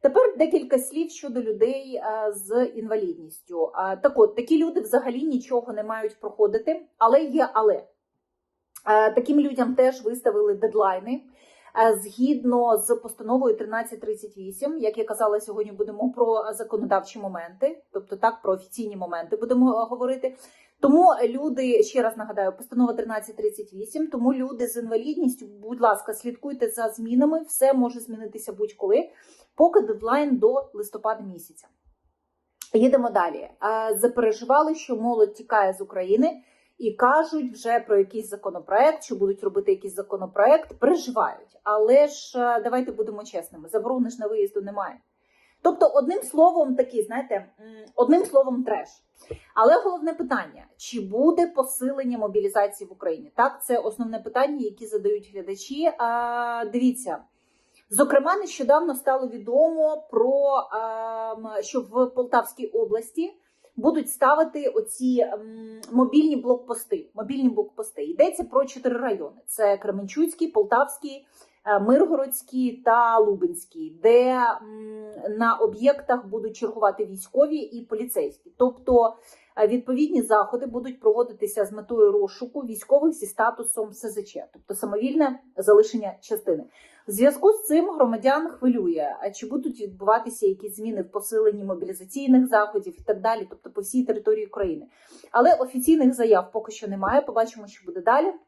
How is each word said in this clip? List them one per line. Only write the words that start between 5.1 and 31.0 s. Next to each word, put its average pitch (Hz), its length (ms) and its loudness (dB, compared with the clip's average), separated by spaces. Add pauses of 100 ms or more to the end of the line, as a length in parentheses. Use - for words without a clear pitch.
нічого 247 480 -4
не 214 100 -6
мають 220 360 -6
проходити, 220 680 0 (120)
але 254 260 6
є 262 300 0
але. 214 300 2 (1040)
Е, 214 240 4
таким 269 280 2
людям 254 360 0
теж 262 280 2
виставили 208 500 0
дедлайни. 202 680 -2 (680)
Е, 214 60 4
згідно 240 840 0
з 233 180 0
постановою 233 640 -2
тринадцять 226 440 -8
тридцять 214 360 -10
вісім, 196 400 -8
як 220 200 -2
я 220 60 -2
казала, 214 360 0
сьогодні 214 320 -8
будемо 208 400 -4
про 220 420 0
законодавчі 208 680 -4
моменти, 190 640 -6 (100)
тобто 196 220 -8
так, 226 260 -2
про 190 120 0
офіційні 208 420 -10
моменти 175 400 -6
будемо, 247 360 2
е, 220 140 0
говорити. 254 500 -6 (460)
Тому 302 240 6 (180)
люди, 254 600 0
ще - 180 0
раз 226 160 -2
нагадаю, 202 400 -4
постанова 240 360 0
тринадцять 214 420 -8
тридцять 214 380 -6
вісім, 254 340 -6
тому 262 260 0
люди 254 340 -6
з 233 100 -8
інвалідністю, 240 680 -4
будь 208 360 -10
ласка, 220 320 0
слідкуйте 240 560 -6
за 226 200 -4
змінами, 254 520 0
все 269 320 0
може 247 260 0
змінитися 220 540 -14
будь-коли, 208 560 0 (460)
поки 339 260 6
дедлайн 240 560 0
до 254 360 2
листопада 214 500 -6